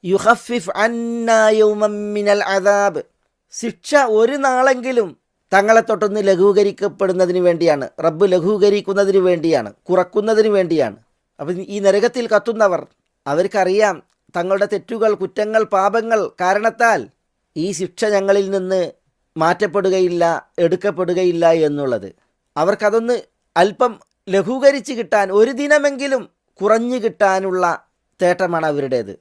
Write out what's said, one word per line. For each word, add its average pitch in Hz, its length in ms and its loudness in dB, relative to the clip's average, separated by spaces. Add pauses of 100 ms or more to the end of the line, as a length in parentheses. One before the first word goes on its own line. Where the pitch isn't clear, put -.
"യുഖഫിഫ് 196 720 0
അന്നാ 233 720 0
യൗമൻ 208 640 0
മിനൽ 202 300 0
അദാബ്", 196 600 0 (480)
ശിക്ഷ - 440 -10
ഒരു 233 380 4
നാളെങ്കിലും 254 960 0 (240)
തങ്ങളെ 208 280 4
തൊട്ടൊന്ന് 208 480 -2
ലഘൂകരിക്കപ്പെടുന്നതിന് 185 1080 0
വേണ്ടിയാണ്, 165 500 0 (120)
റബ്ബ് 170 320 2
ലഘൂകരിക്കുന്നതിന് 196 840 2
വേണ്ടിയാണ്, 160 540 0
കുറക്കുന്നതിന് 208 760 0
വേണ്ടിയാണ്. 160 480 0 (440)
അപ്പം 175 220 -8
ഈ 202 160 -8
നരകത്തിൽ 208 500 0
കത്തുന്നവർ, 208 580 0 (400)
അവർക്കറിയാം 185 760 0 (340)
തങ്ങളുടെ 190 300 0
തെറ്റുകൾ, 208 480 -4
കുറ്റങ്ങൾ, 214 480 -4
പാപങ്ങൾ 208 680 0 (100)
കാരണത്താൽ 208 680 0 (480)
ഈ 175 160 -4
ശിക്ഷ 180 320 -6
ഞങ്ങളിൽ 196 460 2
നിന്ന് 185 420 -2 (440)
മാറ്റപ്പെടുകയില്ല, 175 1200 0
എടുക്കപ്പെടുകയില്ല 175 960 0
എന്നുള്ളത്. 143 600 -2 (440)
അവർക്കതൊന്ന് 214 640 0 (380)
അല്പം 208 440 0 (280)
ലഘൂകരിച്ച് 254 640 0
കിട്ടാൻ, 208 400 -2
ഒരു 220 180 4
ദിനമെങ്കിലും 277 800 -2 (340)
കുറഞ്ഞു 226 340 0
കിട്ടാനുള്ള 190 880 -2 (380)
തേട്ടമാണ് 175 440 0
അവരുടേത്. 131 540 -4